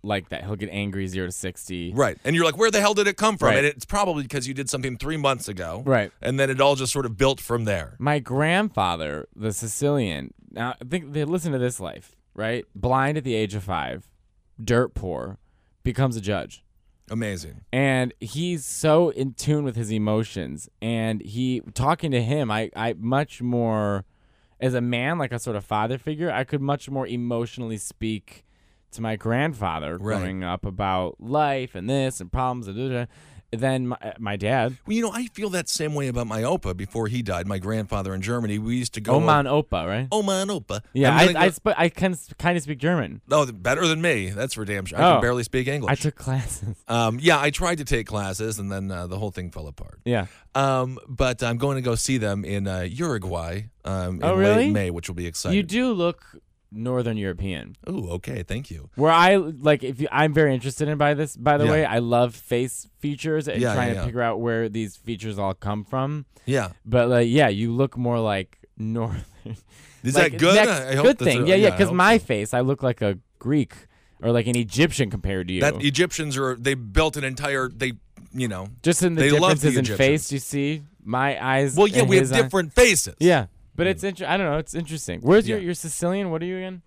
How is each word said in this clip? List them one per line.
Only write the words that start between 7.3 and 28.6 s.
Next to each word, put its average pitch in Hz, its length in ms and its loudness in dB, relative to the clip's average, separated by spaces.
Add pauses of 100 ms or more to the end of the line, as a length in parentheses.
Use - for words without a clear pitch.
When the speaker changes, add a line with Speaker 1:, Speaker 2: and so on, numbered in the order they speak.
Speaker 2:
from 120 240 -4
there. 95 340 -2
Speaker 1:
My 147 220 0
grandfather, 110 1120 -2
the 107 180 -4
Sicilian, 110 800 -2 (200)
now, 120 280 -6
I - 40 -14
think 143 280 -6
they 151 120 -2
listen 165 280 -2
to 131 60 0
this 123 220 -2
life, - 340 -12 (200)
right? 113 300 -4 (100)
Blind 131 440 2
at 135 60 -6
the 127 100 -2
age 107 220 0
of 95 80 -6
five, 80 440 -6 (540)
dirt 120 320 2
poor, 85 440 -8 (440)
becomes 127 340 0
a 110 40 -6
judge. 92 420 -4 (480)
Speaker 2:
Amazing. 104 500 -8 (120)
Speaker 1:
And 127 480 2
he's 151 440 -4
so 156 460 4
in 135 240 -4
tune 147 300 0
with 123 120 -4
his 113 160 -4
emotions, 107 760 -2 (140)
and 110 380 -2
he, 123 420 -2 (120)
talking 151 380 0
to 120 100 2
him, 131 280 0
I, 110 260 -2
I 113 220 0
much 127 440 -2
more, 110 640 0 (560)
as 127 140 0
a 123 60 2
man, 123 380 0
like 131 140 -4
a 120 80 -6
sort 113 160 -4
of 98 80 -6
father 113 340 -2
figure, 156 320 -4
I 127 140 -2
could 139 160 -4
much 139 300 -4
more 135 160 -4
emotionally 117 680 -4
speak - 680 -8 (480)